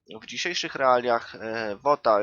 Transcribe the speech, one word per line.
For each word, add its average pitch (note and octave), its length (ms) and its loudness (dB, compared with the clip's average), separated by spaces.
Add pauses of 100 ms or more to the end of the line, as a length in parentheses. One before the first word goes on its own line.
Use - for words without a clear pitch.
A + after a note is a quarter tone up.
(220)
w - 40 -20
dzisiejszych E3 480 -6
realiach, B2 600 2
y, G2 40 -16 (380)
wota. B2 460 2